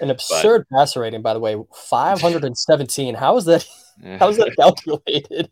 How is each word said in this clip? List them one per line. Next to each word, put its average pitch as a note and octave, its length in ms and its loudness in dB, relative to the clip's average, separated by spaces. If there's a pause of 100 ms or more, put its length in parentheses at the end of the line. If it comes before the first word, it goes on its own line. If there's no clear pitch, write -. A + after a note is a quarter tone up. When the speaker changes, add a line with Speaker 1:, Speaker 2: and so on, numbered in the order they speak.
Speaker 1:
An C#3 80 -4
Speaker 2:
But B2+ 60 -2
Speaker 1:
absurd G#3 580 0
passer C#3 280 0
rating, A2+ 220 -6
by A2+ 100 -2
the A2+ 80 -6
way, G#2+ 160 -2 (160)
five D#3 480 -2
hundred E3 240 0
and B2+ 140 -8
seventeen. C#3 560 -2
How C#3 220 0
is A3 100 -2
that, E3 180 4 (380)
Speaker 2:
<laughs> F#2+ 160 -12
Speaker 1:
how F#3 100 4
is G#3 80 -2
that - 200 0
calculated? D3+ 960 0